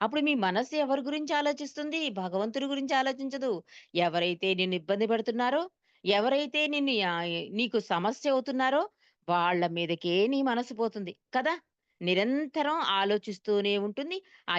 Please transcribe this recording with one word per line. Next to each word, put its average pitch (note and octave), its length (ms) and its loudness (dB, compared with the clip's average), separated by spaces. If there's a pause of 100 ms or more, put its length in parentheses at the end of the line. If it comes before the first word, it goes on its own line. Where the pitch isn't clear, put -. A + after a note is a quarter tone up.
అప్పుడు A#3 220 0
మీ D4+ 140 4
మనస్సు G#3 400 0
ఎవరి C#4 260 2
గురించి D4+ 320 -4
ఆలోచిస్తుంది? D4 680 -2 (140)
భగవంతుడి G3 520 -2
గురించి C#4 280 -2
ఆలోచించదు. C4 560 -2 (440)
ఎవరైతే F3 600 0
నిన్ను F#3 220 0
ఇబ్బంది G3 300 0
పెడుతున్నారో, A#3+ 560 0 (420)
ఎవరైతే C4 640 2
నిన్ను C#4+ 260 0
యా-, F#3 200 0 (400)
నీకు A3+ 280 0
సమస్య G#3 500 0
అవుతున్నారో, C4 500 2 (460)
వాళ్ళ F3 380 2
మీదకే E3+ 500 -2 (100)
నీ C4+ 160 2
మనసు A#3+ 320 -2
పోతుంది G#3 380 -4 (200)
కదా! C4+ 220 0 (460)
నిరంతరం C4 760 0 (140)
ఆలోచిస్తూనే G3+ 880 0
ఉంటుంది C4+ 380 -4 (320)
ఆ F3 100 0